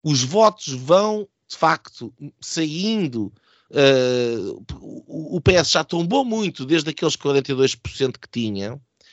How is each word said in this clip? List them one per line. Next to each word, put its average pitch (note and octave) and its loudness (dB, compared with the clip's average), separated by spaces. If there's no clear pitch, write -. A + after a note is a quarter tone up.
os C#3+ 2
votos F3+ 2
vão, G3 2
de - -14
facto, D#3 -2
saindo, D#3+ -4
eh, B2+ 4
o, - -10
o D#3 -2
P - 6
S E3 2
já D#3+ 0
tombou F3 0
muito G#3+ -4
desde D#3 0
aqueles D#3 -2
quarenta C#3 0
e C3+ -2
dois C3 2
por - -12
cento B2+ -4
que - -20
tinham, A2 -6